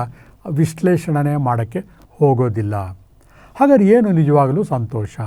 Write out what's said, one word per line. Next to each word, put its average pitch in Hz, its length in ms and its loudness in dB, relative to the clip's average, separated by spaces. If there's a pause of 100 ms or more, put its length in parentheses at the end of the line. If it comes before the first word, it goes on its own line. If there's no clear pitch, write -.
(500)
ವಿಶ್ಲೇಷಣೆ 156 840 -2
ಮಾಡೋಕ್ಕೆ 127 480 -4 (340)
ಹೋಗೋದಿಲ್ಲ. 117 560 0 (800)
ಹಾಗಾದ್ರೆ 269 320 4
ಏನು 214 240 4
ನಿಜವಾಗಲೂ 147 520 2
ಸಂತೋಷ? 117 640 -6